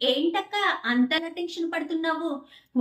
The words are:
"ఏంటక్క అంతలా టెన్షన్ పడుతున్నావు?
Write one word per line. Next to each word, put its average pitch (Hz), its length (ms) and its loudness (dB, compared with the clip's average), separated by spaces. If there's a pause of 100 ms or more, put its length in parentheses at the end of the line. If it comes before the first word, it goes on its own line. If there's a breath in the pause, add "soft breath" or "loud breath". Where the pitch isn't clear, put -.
"ఏంటక్క 339 800 0
అంతలా 254 420 2
టెన్షన్ 339 440 -4
పడుతున్నావు? 320 680 -2 (400 loud breath)